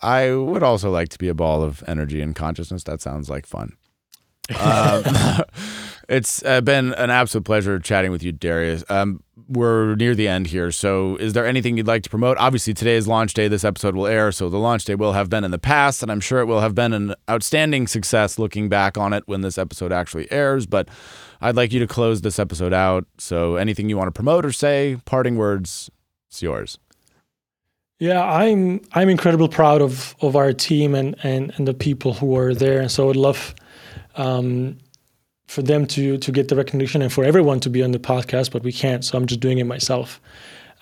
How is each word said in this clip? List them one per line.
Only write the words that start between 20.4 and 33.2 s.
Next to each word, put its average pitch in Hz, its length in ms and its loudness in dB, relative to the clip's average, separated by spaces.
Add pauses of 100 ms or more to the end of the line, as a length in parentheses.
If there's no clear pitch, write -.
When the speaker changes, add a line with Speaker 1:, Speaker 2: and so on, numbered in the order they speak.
Speaker 1:
but 95 240 -2 (500)
I'd 117 160 0
like 120 160 2
you 123 80 2
to 120 80 0
close 113 320 0
this 98 180 -4
episode 90 360 -2
out. 92 320 2 (120)
So 85 380 -2
anything 101 320 -2
you 107 80 -2
want 95 140 -2
to - 20 -4
promote 151 340 2
or 139 60 -2
say, 139 540 0
parting 123 320 0
words, 101 520 -2 (400)
it's - 120 -18
yours. 58 380 -6 (1200)
Speaker 2:
Yeah, 175 240 2
I'm, 185 580 2 (120)
I'm 185 140 4
incredibly 165 400 4
proud 151 340 6
of, 131 400 -2
of 139 140 2
our 139 160 4
team 147 440 2
and, 135 280 -2
and, 135 320 -2
and 143 100 -2
the 131 80 0
people 131 400 -2
who 135 240 0
are 127 160 2
there, 135 280 2
and 127 100 -2
so 135 180 2
I'd 135 60 2
love, 135 400 0 (600)